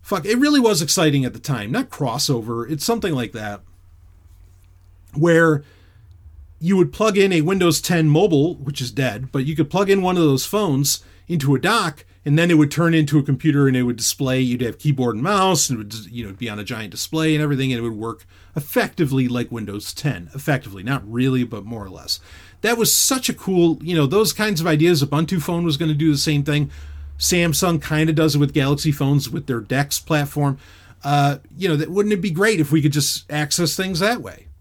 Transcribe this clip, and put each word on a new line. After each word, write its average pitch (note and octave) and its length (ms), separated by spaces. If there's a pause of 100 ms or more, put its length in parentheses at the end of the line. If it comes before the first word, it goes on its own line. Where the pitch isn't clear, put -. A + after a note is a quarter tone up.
Fuck, F3+ 240
it A3+ 120
really D4 220
was G#3+ 220
exciting D3+ 420
at A#2 80
the - 80
time. A2+ 320
Not B3+ 180
crossover, A#2 800
it's D3+ 140
something A3 300
like B2 180
that, G#2 300 (1500)
where D#3+ 500 (960)
you F3+ 160
would F3 160
plug G#3 260
in G3 140
a E3 100
Windows F3 380
ten E3 300
mobile, D#3+ 460
which C#3 260
is A#2+ 100
dead, B2 400
but C3+ 140
you D#3 100
could D3+ 140
plug G3 200
in G3 120
one F3+ 160
of E3+ 60
those C#3 220
phones D3 560 (280)
into C#3+ 260
a B2 40
dock G3 440 (220)
and D3 120
then E3+ 140
it E3 60
would D3 140
turn E3 220
into D#3 260
a C3 40
computer C#3+ 440
and B2+ 100
it B2 60
would B2 120
display, C3 460
you'd B2 200
have A2+ 180
keyboard C3 360
and A2+ 80
mouse, F#3 460
and A#2+ 80
it G#2+ 60
would, G#2 100 (180)
you A#2 160
know, G2 60
be A2 160
on G#2 100
a G#2 40
giant A2 280
display D#3 420
and D3+ 80
everything, C3+ 300
and A#2+ 80
it A#2 40
would A2+ 100
work A2 320 (300)
effectively C#3 760
like A#2+ 220
Windows G#2 420
ten. F#2 420
Effectively, A2 480
not A#2 260
really, B2+ 360
but G#2+ 180
more G#2+ 220
or F#2+ 40
less. - 300 (420)
That A3+ 160
was A3 160
such - 360
a - 40
cool, E3+ 480
you E3+ 140
know, C#3+ 120
those G3+ 260
kinds G#3+ 260
of E3+ 80
ideas. D#3+ 360
Ubuntu D#3+ 380
phone F3 220
was D3+ 140
gonna D#3 160
do D#3 180
the C#3+ 60
same C#3+ 260
thing. D3 260 (480)
Samsung E3+ 640
kinda D#3 300
does D#3 240
it C#3+ 40
with C#3+ 140
Galaxy C#3+ 380
phones C#3+ 380
with - 180
their A#2 140
Dex C3+ 380
platform. C#3+ 580 (460)
Uh, C#3+ 340 (180)
you F3+ 140
know, D3+ 80
that, D#3 140
wouldn't G#3 200
it F#3+ 100
be F#3 100
great G3 280
if C#3+ 120
we D#3+ 100
could D3 100
just - 400
access D3 440
things F#3 240
that G#3 220
way - 260 (140)